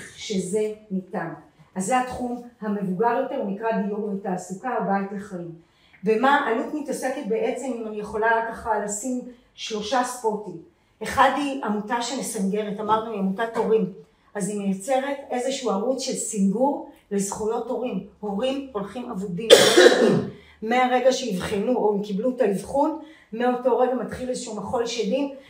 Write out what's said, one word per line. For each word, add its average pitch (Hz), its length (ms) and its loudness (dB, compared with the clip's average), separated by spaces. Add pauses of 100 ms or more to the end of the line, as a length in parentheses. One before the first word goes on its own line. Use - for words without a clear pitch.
(160)
שזה 208 560 -2 (180)
ניתן. 185 380 -4 (460)
אז 190 120 -2
זה 254 140 4
התחום 247 420 -4 (180)
המבוגר 208 640 2
יותר, 277 140 -4
הוא 208 140 -2
נקרא 220 220 -2
דיור 202 320 -2
ותעסוקה 196 760 -4
או 196 60 -2
בית 196 280 0
לחיים. 175 400 -10 (520)
במה 247 440 4
אלו"ט 247 260 -2
מתעסקת 269 540 -4
בעצם, 240 380 -2
אם 226 200 -4
אני 214 140 -6
יכולה 226 500 2
ככה 214 280 -2
לשים 247 420 -4 (340)
שלושה 233 500 0
ספוטים. 202 680 -4 (320)
אחד 254 340 4
היא 285 280 -2
עמותה 220 380 -2
שמסנגרת, 208 800 -2
אמרנו, 220 320 0
היא 202 60 -6
עמותת 226 380 -2
הורים. 208 360 4 (420)
אז 196 140 -4
היא 208 100 -4
מייצרת 262 580 0 (140)
איזשהו 254 400 -2
ערוץ 240 320 0
של 247 100 -4
סינגור 208 760 0 (200)
לזכויות 214 600 -2
הורים. 226 360 -4 (140)
הורים 254 520 -2
הולכים 233 380 -6
אבודים, 202 380 -6 (640)
<coughs> - 500 -4
מהרגע 254 500 4
שיבחנו 220 640 -2
או 214 180 2
הם 196 80 -2
קיבלו 214 280 -2
את 247 100 -2
האבחון, 277 580 0 (340)
מאותו 240 460 2
רגע 254 160 4
מתחיל 247 340 -6
איזשהו 220 280 -4
מחול 233 300 -2
שדים, 254 440 0 (200)